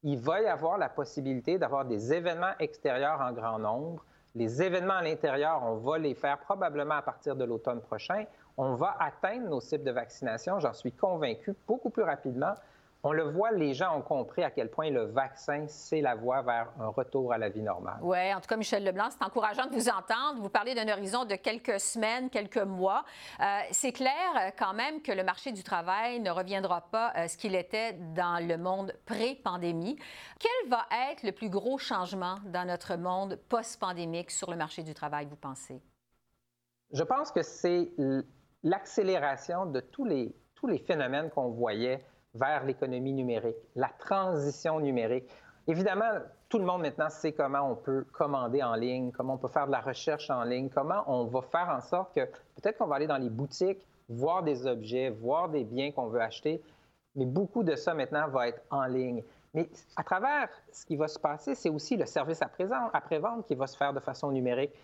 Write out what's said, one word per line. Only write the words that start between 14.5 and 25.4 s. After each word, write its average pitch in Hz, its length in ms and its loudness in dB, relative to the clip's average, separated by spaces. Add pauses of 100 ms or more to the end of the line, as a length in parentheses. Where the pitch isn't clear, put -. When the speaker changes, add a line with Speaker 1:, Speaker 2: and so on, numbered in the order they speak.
Speaker 1:
quel 117 180 -2
point 156 200 0
le 123 160 4
vaccin, 135 640 0
c'est - 320 -2
la 127 140 4
voie 123 260 0
vers 117 260 0 (140)
un 110 60 -2
retour 127 440 0
à 117 60 2
la 110 100 0
vie 104 140 -4
normale. 92 400 -4
Speaker 2:
Ouais, 185 320 2
en 190 80 -4
tout - 80 -18
cas, 226 80 2
Michel 208 260 0
Leblanc, 196 260 0
c'est - 140 -4
encourageant 214 440 0
de - 60 -6
vous 226 140 2
entendre. 233 540 0
Vous 196 80 -4
parlez 247 260 0
d'un 220 160 0
horizon 202 320 0
de 202 120 -2
quelques 220 440 -2
semaines, 233 500 0
quelques 208 280 -2
mois. 196 480 2 (340)
Euh, - 40 4 (280)
c'est 247 220 0
clair, 262 180 2 (240)
euh, 196 140 2 (100)
quand 196 140 2
même 294 280 -2
que 247 120 -2
le 185 100 0
marché 185 300 -2